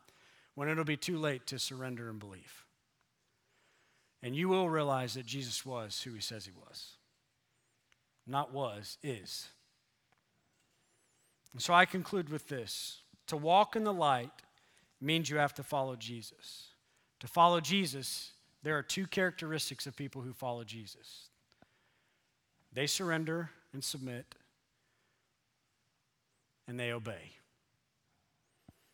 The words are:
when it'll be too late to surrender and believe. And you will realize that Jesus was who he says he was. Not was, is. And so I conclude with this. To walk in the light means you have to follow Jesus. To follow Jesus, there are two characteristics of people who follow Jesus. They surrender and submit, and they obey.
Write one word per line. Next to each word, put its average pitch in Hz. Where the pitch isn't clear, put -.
when 143
it'll 160
be 151
too 180
late 147
to 135
surrender 123
and 110
believe. 95
And 123
you 175
will 185
realize 135
that 127
Jesus 123
was 117
who 127
he 107
says 104
he 98
was. -
Not 139
was, 107
is. 110
And 120
so 175
I 175
conclude 180
with 147
this. -
To 160
walk 175
in 220
the 214
light 143
means 151
you 151
have 143
to 147
follow 135
Jesus. 117
To 123
follow 175
Jesus, 143
there 151
are 139
two 190
characteristics 160
of 135
people 139
who 123
follow 120
Jesus. -
They 139
surrender 160
and 135
submit, 131
and 120
they 120
obey. 107